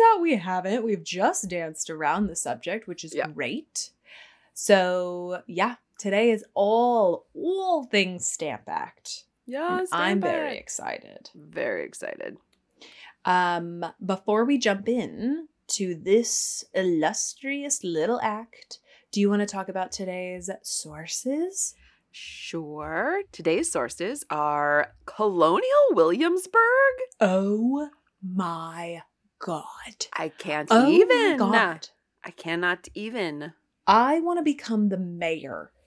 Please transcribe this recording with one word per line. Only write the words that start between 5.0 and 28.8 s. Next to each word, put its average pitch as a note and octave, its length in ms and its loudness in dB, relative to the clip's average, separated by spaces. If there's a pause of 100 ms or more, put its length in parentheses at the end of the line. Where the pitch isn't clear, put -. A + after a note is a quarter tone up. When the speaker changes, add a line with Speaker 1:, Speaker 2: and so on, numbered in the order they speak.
Speaker 1:
yeah, G3+ 300 -2 (220)
today G#3 320 2
is A3 140 0 (100)
all, A3 800 2
all F4+ 500 -2
things F#3 420 -2
Stamp D3 400 -6
Act. - 580 -10 (220)
Speaker 2:
Yeah, E4 340 -4
Speaker 1:
And F#4 80 -6
Speaker 2:
Stamp E3+ 140 -2
Speaker 1:
I'm G3 180 0
very D4 320 -2
Speaker 2:
Act. - 80 -10
Speaker 1:
excited. - 720 -12
Speaker 2:
Very D3 500 -6
excited. - 540 -12 (880)
Speaker 1:
Um, E3+ 580 0 (200)
before G#3 420 0
we C#4+ 120 4
jump G3+ 300 0
in A#3+ 600 -4 (200)
to F3+ 260 -4
this - 680 0 (100)
illustrious G3 1080 -2
little F3 380 -2
act, - 560 -8 (340)
do G3+ 80 -2
you G3+ 80 4
wanna G#3 160 2
talk G3 240 -8
about F#3 240 -6
today's F3+ 560 -8 (140)
sources? B3+ 1120 -6 (360)
Speaker 2:
Sure. D#3+ 1120 -6 (100)
Today's F3 400 0
sources F3 600 -4
are D3 640 2 (100)
Colonial G#3+ 840 4
Williamsburg. E4 720 4 (580)
Speaker 1:
Oh G#3+ 680 2 (320)
my E3+ 800 -6 (360)